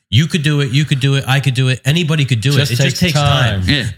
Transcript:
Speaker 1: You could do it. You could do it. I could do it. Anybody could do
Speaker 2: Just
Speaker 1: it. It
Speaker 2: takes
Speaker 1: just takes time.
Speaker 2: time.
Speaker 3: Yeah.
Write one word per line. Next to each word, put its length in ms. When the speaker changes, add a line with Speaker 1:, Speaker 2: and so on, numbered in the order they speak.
Speaker 1:
You 180
could 160
do 180
it. 100
You 140
could 140
do 160
it. 120
I 120
could 160
do 140
it. 160
Anybody 400
could 160
do 100
Speaker 2:
Just 200
Speaker 1:
it. 80
It 40
Speaker 2:
takes 80
Speaker 1:
just 100
takes 120
time. 480
Speaker 2:
time. 80
Speaker 3:
Yeah. 280